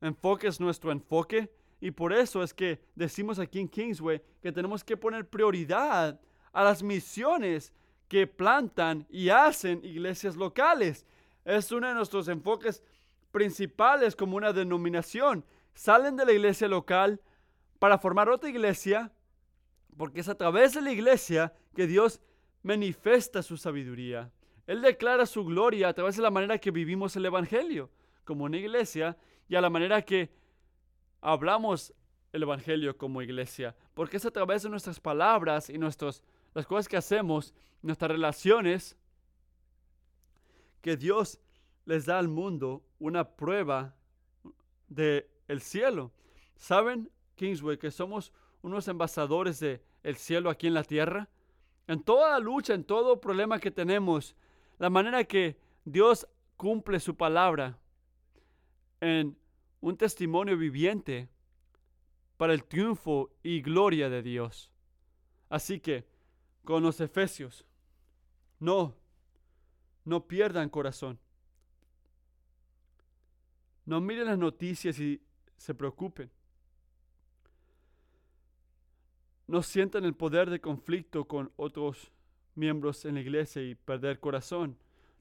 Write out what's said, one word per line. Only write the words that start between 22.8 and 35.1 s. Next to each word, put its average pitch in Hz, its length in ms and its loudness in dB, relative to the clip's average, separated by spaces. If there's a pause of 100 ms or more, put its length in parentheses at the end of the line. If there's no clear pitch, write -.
su 165 140 -12
sabiduría. 123 760 -8 (340)
Él 226 160 -4
declara 247 440 4
su 214 180 -4
gloria 190 460 2
a 165 40 0
través 185 220 -2
de 226 80 -2
la 220 80 4
manera 196 260 0
que 202 140 -4
vivimos 170 440 -4
el 185 100 -2
evangelio 185 680 -2 (320)
como 143 220 -6
una 156 120 -2
iglesia 190 600 -2 (300)
y 180 80 -2
a 180 60 4
la 175 80 4
manera 185 320 2
que 185 300 -2 (880)
hablamos 175 720 0 (380)
el 156 120 -4
evangelio 143 540 -2
como 135 240 -8
iglesia, 123 540 -8 (180)
porque 170 240 -6
es 208 80 -6
a 226 60 -4
través 196 320 -2
de 214 60 -8
nuestras 190 300 -10
palabras 160 720 0